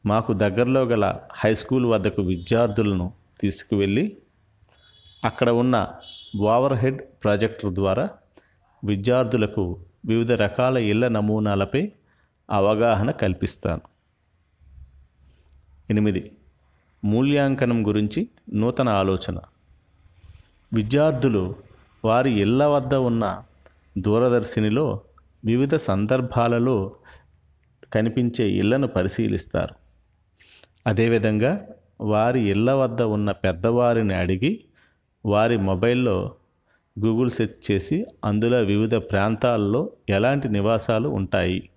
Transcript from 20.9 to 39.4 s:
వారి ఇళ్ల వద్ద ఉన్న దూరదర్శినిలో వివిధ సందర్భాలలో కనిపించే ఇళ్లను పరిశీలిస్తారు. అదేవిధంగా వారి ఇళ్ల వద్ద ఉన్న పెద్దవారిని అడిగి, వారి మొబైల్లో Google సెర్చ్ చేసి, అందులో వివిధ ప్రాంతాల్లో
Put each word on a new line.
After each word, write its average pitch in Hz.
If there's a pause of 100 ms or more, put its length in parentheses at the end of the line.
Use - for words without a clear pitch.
వారి 117
ఇళ్ల 120
వద్ద 143
ఉన్న 113 (560)
దూరదర్శినిలో 110 (440)
వివిధ 127
సందర్భాలలో 117 (960)
కనిపించే 117
ఇళ్లను 104
పరిశీలిస్తారు. 98 (1120)
అదేవిధంగా 113 (340)
వారి 107
ఇళ్ల 110
వద్ద 127
ఉన్న 107
పెద్దవారిని 110
అడిగి, 90 (600)
వారి 110
మొబైల్లో 101 (640)
Google 113
సెర్చ్ -
చేసి, 151 (180)
అందులో 113
వివిధ 107
ప్రాంతాల్లో 110 (180)